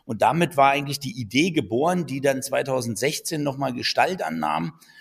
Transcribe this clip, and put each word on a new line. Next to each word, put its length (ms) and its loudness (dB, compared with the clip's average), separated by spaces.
Und 160 -6
damit 340 2
war 160 6
eigentlich 300 -2
die 180 -8
Idee 320 2
geboren, 540 0
die 160 -6
dann 200 2
zweitausendsechzehn 1040 -2
nochmal 300 -2
Gestalt 480 0
annahm 580 -2